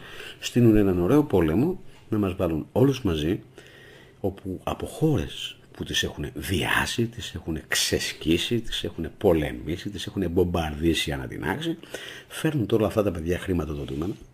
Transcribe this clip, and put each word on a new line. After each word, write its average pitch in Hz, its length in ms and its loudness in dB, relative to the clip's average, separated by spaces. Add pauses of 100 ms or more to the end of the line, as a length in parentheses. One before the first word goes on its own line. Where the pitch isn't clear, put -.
(400)
στείλουν 120 360 6
έναν 95 260 4
ωραίο 135 220 4
πόλεμο 101 560 2 (300)
να 110 80 -2
μας 95 180 0
βάλουν 82 360 -2
όλους 131 300 2
μαζί, 85 380 0 (800)
όπου 95 440 -6
από - 220 -4
χώρες 104 720 -2 (140)
που - 120 -10
τις - 200 -2
έχουν 73 220 -4 (100)
βιάσει, 80 720 0
τις - 280 -10
έχουν 82 320 -6
ξεσκίσει, - 920 0
τις - 240 -4
έχουν 85 240 -6 (100)
πολεμήσει, 78 720 0
τις 92 180 -8
έχουν 92 220 -2
μπομπαρδίσει 82 840 2
ανά 65 160 -6
την 52 180 -8
άξη, 156 320 -4 (500)
φέρνουν - 380 0
τώρα 110 200 2
αυτά 101 180 2
τα 98 80 2
παιδιά 85 280 -2
χρηματοδοτούμενα, 78 720 -2 (200)